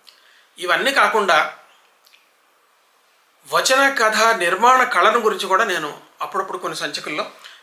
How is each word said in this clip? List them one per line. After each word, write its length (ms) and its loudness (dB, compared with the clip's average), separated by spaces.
ఇవన్నీ 340 0
కాకుండా 460 2
వచన 340 2
కథ 240 0
నిర్మాణ 420 2
కళను 260 2
గురించి 280 -2
కూడా 180 2
నేను 240 -4
అప్పుడప్పుడు 360 -8
కొన్ని 220 -8
సంచికల్లో 460 -8